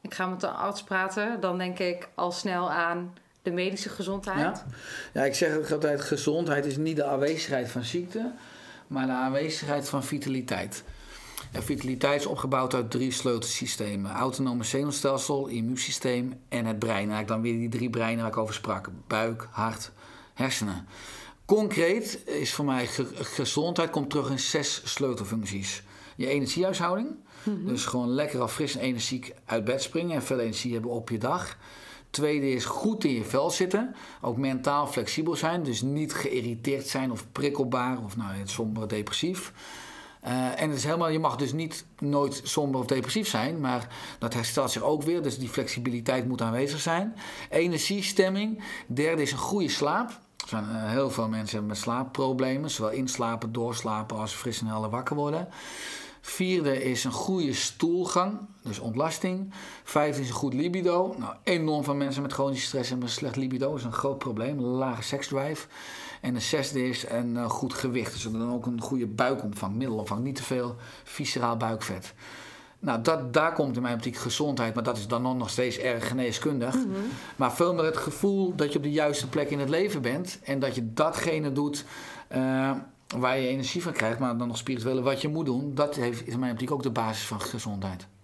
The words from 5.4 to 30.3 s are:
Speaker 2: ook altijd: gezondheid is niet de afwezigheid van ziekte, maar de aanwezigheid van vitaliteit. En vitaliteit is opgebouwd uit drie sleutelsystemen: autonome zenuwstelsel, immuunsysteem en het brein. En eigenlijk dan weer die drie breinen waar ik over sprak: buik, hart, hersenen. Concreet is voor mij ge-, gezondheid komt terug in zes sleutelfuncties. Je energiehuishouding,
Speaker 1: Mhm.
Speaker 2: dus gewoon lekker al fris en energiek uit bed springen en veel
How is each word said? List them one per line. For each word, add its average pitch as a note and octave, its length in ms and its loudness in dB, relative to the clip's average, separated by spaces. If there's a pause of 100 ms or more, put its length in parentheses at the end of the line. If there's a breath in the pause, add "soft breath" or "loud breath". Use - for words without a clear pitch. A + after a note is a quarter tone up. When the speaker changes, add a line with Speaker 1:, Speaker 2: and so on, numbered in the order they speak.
Speaker 2:
ook D#3 140 0
altijd: D3 300 2
gezondheid D3 680 2
is C3+ 100 0
niet D#3 200 0
de D3 80 2
afwezigheid C#3 680 2
van B2 140 -2
ziekte, G#3+ 480 -2 (540 loud breath)
maar C3+ 200 -2
de B2+ 60 0
aanwezigheid C#3+ 760 0
van C3+ 160 0
vitaliteit. C3 800 -2 (680 loud breath)
En D#3 100 -4
vitaliteit C#3 580 2
is C#3+ 60 -2
opgebouwd C3 480 0
uit A#2+ 160 0
drie B2+ 220 2
sleutelsystemen: A2+ 1000 -2
autonome B2 520 0
zenuwstelsel, C#3 840 2
immuunsysteem B2 1000 0
en A#2+ 180 0
het A2 120 0
brein. G#2 300 2
En G#2+ 60 0
eigenlijk G#2+ 140 -2
dan A2 140 2
weer A#2 160 2
die A#2 100 0
drie A#2 220 0
breinen A#2 320 0
waar A2 100 0
ik A2+ 60 0
over G#2+ 160 0
sprak: G2 340 -2 (180)
buik, A2+ 440 0
hart, A2 400 -2 (440 loud breath)
hersenen. G#2+ 520 -2 (580 loud breath)
Concreet G#3 840 4
is D3 280 -2
voor D3 100 0
mij B2+ 220 2
ge-, B2+ 280 -2
gezondheid D#3 760 0
komt C#3+ 200 0
terug C3 200 0
in C3+ 80 0
zes - 460 0
sleutelfuncties. G#2 1000 -2 (340 loud breath)
Je B2+ 120 -2
energiehuishouding, F3+ 800 2 (340 loud breath)
Speaker 1:
Mhm. F#3 240 -2
Speaker 2:
dus B2 200 0
gewoon B2 220 0
lekker C3+ 320 0
al A#2 80 2
fris C#3+ 280 -2
en B2 40 -4
energiek B2+ 540 -2 (100)
uit A2 200 0
bed C3 180 2
springen E3+ 340 -2
en C3 60 0
veel C3 160 0